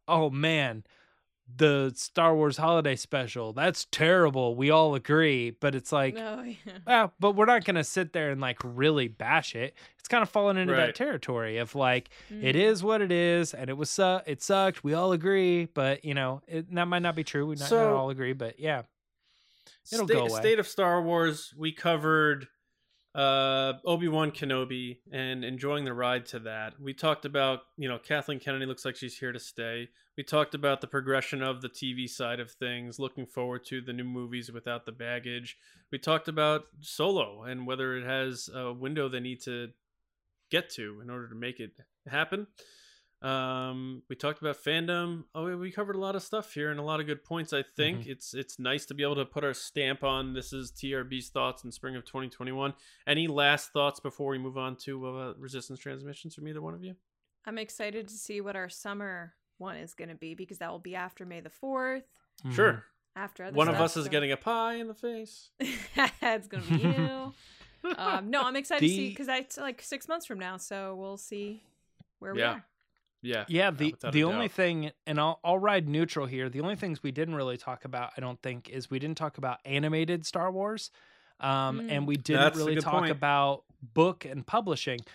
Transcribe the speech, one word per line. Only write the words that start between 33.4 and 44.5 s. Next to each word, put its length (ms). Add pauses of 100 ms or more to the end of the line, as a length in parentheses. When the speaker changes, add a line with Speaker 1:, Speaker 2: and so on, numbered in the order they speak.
Speaker 3:
to 160
the 100
new 120
movies 480
without 340
the 60
baggage. 680 (340)
We 60
talked 300
about 360 (160)
Solo 640
and 220
whether 300
it 80
has 500
a 180
window 360
they 120
need 220
to 280 (800)
get 200
to 300
in 100
order 180
to 60
make 260
it 120 (360)
happen. 380 (760)
Um, 840
we 80
talked 240
about 220